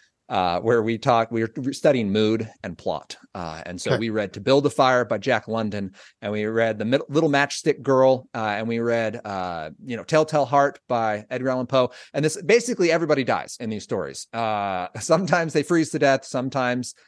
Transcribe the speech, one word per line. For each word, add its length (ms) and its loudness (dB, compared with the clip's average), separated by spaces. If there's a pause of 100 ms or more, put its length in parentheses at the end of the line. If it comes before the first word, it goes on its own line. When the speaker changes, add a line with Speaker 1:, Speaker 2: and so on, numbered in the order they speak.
(280)
Speaker 1:
uh, 320 0
where 220 2
we 160 -2
talk, 320 2
we 140 -2
were 280 -6
studying 380 2
mood 380 2 (140)
and 160 -10
plot. 380 -6 (180)
Uh, 320 -10
and 140 -10
so 120 -2
Speaker 2:
Okay. 60 2
Speaker 1:
we 120 -4
read 240 -2
To 60 -12
Build 260 4
a 40 0
Fire 340 4
by 140 -2
Jack 280 0
London, 460 -4 (300)
and 100 -4
we 140 -4
read 320 0
The 60 -4
Mid-, 240 0
Little 200 2
Matchstick 540 0
Girl, 520 4
uh, 40 -6 (180)
and 100 -4
we 120 -2
read, 460 -2
uh, 460 -6 (140)
you 120 -8
know, 80 -10
Telltale 420 2
Heart 420 2
by 420 -2
Edgar 200 -2
Allan 160 -2
Poe. 240 2 (240)
And 100 0
this, 180 -2
basically 480 2
everybody 340 2
dies 360 -2
in 100 -8
these 140 -8
stories. 480 -6
Uh, 600 -2
<laughs> 80 -12
sometimes 520 2
they 120 2
freeze 260 2
to 80 -2
death. 260 4
Sometimes, 720 -4 (140)